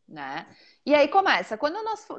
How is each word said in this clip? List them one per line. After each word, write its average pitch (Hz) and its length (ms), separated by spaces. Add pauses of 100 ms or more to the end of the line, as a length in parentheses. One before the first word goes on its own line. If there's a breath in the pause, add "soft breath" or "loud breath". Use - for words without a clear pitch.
né? 143 380 (400 soft breath)
E 262 80
aí 294 140
começa, 277 500
quando 320 260
nós, 440 240 (120)